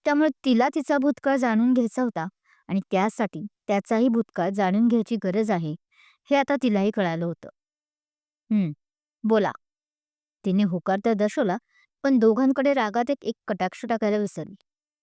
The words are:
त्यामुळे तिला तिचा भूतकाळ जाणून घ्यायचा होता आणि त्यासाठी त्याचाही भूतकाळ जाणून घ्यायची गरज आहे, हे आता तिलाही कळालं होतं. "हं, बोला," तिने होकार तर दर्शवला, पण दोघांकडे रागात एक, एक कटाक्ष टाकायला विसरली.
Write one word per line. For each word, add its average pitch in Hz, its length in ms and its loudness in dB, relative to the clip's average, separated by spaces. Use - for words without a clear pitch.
त्यामुळे 302 240 2
तिला 247 300 4
तिचा 294 220 0
भूतकाळ 277 400 0
जाणून 240 360 2
घ्यायचा 240 280 0
होता 180 260 -4
आणि 196 100 -2
त्यासाठी 196 540 -2
त्याचाही 220 420 0
भूतकाळ 220 400 -2
जाणून 202 380 0
घ्यायची 226 360 0
गरज 208 280 -2
आहे, 165 220 -2
हे 277 60 2
आता 277 280 0
तिलाही 208 280 2
कळालं 170 340 -2
होतं. - 240 -10
"हं, 196 220 0
बोला," 214 280 2
तिने 196 180 2
होकार 185 420 -2
तर 233 80 2
दर्शवला, 208 440 0
पण 277 160 4
दोघांकडे 262 540 2
रागात 233 380 -2
एक, - 140 -4
एक 226 100 -6
कटाक्ष 185 380 -4
टाकायला 220 320 0
विसरली. 196 380 -6